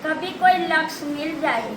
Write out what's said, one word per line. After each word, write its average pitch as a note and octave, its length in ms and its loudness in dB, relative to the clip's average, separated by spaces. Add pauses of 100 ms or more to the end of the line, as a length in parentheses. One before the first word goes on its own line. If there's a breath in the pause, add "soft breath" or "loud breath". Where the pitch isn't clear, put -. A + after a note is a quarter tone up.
કભી D#4+ 280 -2
કોઈ F4+ 220 4
લક્ષ્ય D#4+ 520 0
મિલ D4 340 -4
જાય C4 220 0 (160)